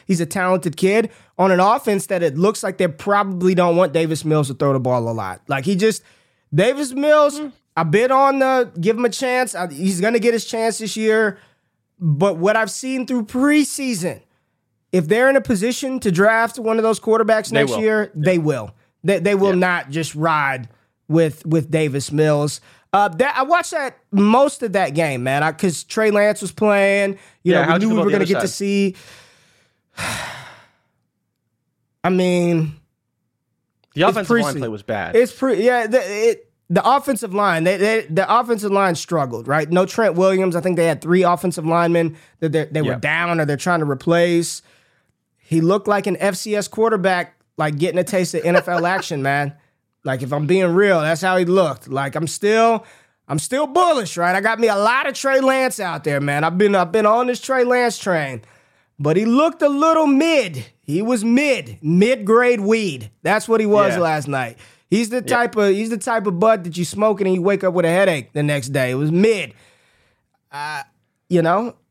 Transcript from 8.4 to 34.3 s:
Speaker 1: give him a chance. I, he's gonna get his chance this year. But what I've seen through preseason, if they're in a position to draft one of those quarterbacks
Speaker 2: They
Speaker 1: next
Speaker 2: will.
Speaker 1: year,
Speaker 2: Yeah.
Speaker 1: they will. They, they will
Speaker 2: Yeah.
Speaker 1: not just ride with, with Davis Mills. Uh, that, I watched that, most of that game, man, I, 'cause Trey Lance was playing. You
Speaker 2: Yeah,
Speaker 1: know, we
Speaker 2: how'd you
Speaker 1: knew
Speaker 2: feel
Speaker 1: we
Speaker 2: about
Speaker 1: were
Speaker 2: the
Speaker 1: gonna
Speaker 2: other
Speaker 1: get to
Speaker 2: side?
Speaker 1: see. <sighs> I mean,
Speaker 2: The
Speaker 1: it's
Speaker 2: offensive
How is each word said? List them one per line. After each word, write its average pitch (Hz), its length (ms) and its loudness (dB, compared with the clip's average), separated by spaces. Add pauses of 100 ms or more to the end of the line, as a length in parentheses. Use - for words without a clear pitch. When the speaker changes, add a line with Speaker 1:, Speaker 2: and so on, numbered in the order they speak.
Speaker 1:
give 214 160 0
him 247 80 -2
a 233 40 2
chance. 254 440 -2
I, 175 180 -6
he's 175 300 -2
gonna 226 160 2
get 226 160 2
his 226 120 -2
chance 226 340 -2
this 214 180 -8
year. 220 400 0 (600)
But 165 400 0
what 202 200 2
I've 220 140 -2
seen 262 360 -6
through 247 160 -2
preseason, 254 960 -2 (720)
if 175 160 0
they're 233 220 4
in 269 80 4
a 269 40 2
position 254 600 -2
to 202 100 0
draft 226 480 2
one 220 160 -2
of 226 80 0
those 220 160 0
quarterbacks 220 520 2
Speaker 2:
They 143 80 2
Speaker 1:
next 139 120 0
Speaker 2:
will. 214 80 -2
Speaker 1:
year, 220 220 2 (120)
Speaker 2:
Yeah. 151 120 -6
Speaker 1:
they 185 120 4
will. 135 340 -2 (340)
They, 190 140 2
they 202 140 0
will 196 180 2
Speaker 2:
Yeah. 185 80 2
Speaker 1:
not 175 320 -2
just 156 220 -6
ride 147 540 0 (400)
with, 160 380 0
with 156 260 0
Davis 147 400 -2
Mills. 147 480 0 (320)
Uh, 202 160 2
that, 247 300 -2
I 262 60 0
watched 339 280 0
that, 285 260 -6 (140)
most 220 500 2
of 220 120 -6
that 175 200 0
game, 143 300 -2
man, 135 180 0
I, 156 120 0
'cause 170 320 -4
Trey 220 260 0
Lance 208 300 2
was 190 100 -8
playing. 202 600 2 (320)
You 175 100 2
Speaker 2:
Yeah, - 20 4
Speaker 1:
know, 160 60 4
we 143 100 0
Speaker 2:
how'd 180 100 2
you 220 60 0
Speaker 1:
knew 220 80 0
Speaker 2:
feel - 0 -
Speaker 1:
we 214 60 2
Speaker 2:
about 196 40 2 (140)
Speaker 1:
were 190 60 0
Speaker 2:
the - 0 -
Speaker 1:
gonna 185 140 0
Speaker 2:
other - 20 0
Speaker 1:
get - 0 -
to 190 80 -2
Speaker 2:
side? - 80 -10
Speaker 1:
see. 196 380 0 (1000)
<sighs> - 0 - (2000)
I 175 60 0
mean, 175 640 0 (1200)
Speaker 2:
The 147 60 -2
Speaker 1:
it's 196 100 4
Speaker 2:
offensive 202 260 -4